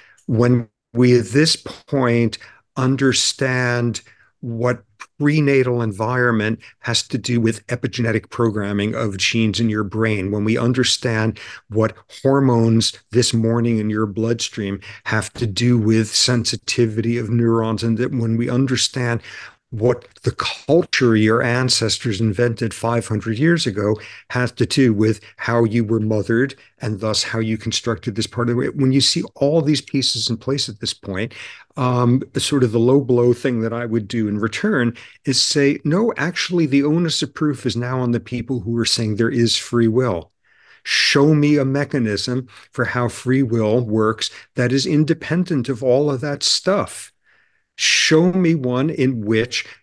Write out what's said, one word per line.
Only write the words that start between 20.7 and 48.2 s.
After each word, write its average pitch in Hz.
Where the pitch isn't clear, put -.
your 110
ancestors 117
invented 113
five 117
hundred 110
years 160
ago 104
has 123
to -
do 127
with 107
how 117
you 113
were 110
mothered 110
and 107
thus 110
how -
you 110
constructed 110
this 110
part 120
of 120
it. 139
When 131
you 139
see 170
all 151
these 143
pieces -
in 113
place 139
at 104
this -
point, 101
um, 123
the -
sort 135
of 117
the 117
low 127
blow 120
thing 120
that 113
I 120
would 110
do 110
in 104
return 120
is 131
say, 143
"No, 196
actually, 170
the 139
onus 160
of -
proof 147
is 117
now 123
on 123
the 117
people 120
who 117
are 113
saying 107
there 113
is 117
free 117
will. 107
Show -
me 147
a 139
mechanism 131
for 123
how 120
free 127
will 113
works 110
that 123
is 135
independent 156
of 127
all 135
of 131
that 143
stuff." -
Show -